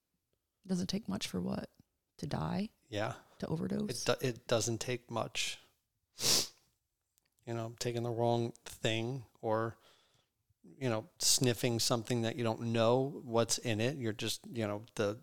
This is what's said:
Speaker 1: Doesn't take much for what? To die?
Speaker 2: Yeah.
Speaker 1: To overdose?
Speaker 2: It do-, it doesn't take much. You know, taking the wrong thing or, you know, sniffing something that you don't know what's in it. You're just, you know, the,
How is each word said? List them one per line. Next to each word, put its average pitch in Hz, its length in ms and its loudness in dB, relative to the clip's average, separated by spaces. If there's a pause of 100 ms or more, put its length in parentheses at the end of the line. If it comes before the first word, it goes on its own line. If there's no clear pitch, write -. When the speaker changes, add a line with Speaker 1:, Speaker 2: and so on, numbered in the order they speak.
(680)
Speaker 1:
Doesn't 185 200 0
take 202 200 -4
much 190 200 -4
for 185 120 -4
what? - 300 -2 (480)
To - 100 -8
die? 180 420 -2 (200)
Speaker 2:
Yeah. 104 240 -2 (260)
Speaker 1:
To - 80 -6
overdose? 190 420 -2
Speaker 2:
It - 160 -6
do-, 123 220 2
it 120 200 -6
doesn't 113 340 2
take - 300 -6
much. - 480 -2 (1900)
You 117 80 -6
know, 117 260 -6
taking 120 240 -2
the 120 60 -2
wrong 117 420 2 (140)
thing 113 580 -2 (180)
or, 113 360 0 (1000)
you 135 100 0
know, 110 160 0 (140)
sniffing 120 600 4
something 117 440 0
that 113 120 -2
you 120 80 -2
don't 113 180 0 (120)
know 123 500 4
what's 117 360 2
in 110 200 0
it. 127 180 0
You're 117 160 -2
just, 110 280 -4 (100)
you 113 160 -2
know, 104 140 -4 (140)
the, 107 280 0